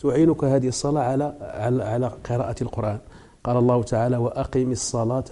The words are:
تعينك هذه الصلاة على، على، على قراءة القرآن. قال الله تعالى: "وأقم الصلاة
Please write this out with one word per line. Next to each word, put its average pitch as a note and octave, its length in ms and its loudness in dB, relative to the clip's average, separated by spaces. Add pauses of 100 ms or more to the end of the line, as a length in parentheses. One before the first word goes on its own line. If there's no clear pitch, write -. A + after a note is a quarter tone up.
تعينك D3 420 4
هذه C3 240 4
الصلاة C#3+ 340 0
على، C3+ 380 0
على، A2+ 440 -2
على A2+ 280 -2 (120)
قراءة A#2+ 380 -2
القرآن. A2 360 -4 (460)
قال B2 120 0
الله B2 260 4
تعالى: A#2+ 340 0
"وأقم B2+ 560 -2
الصلاة A#2+ 600 -2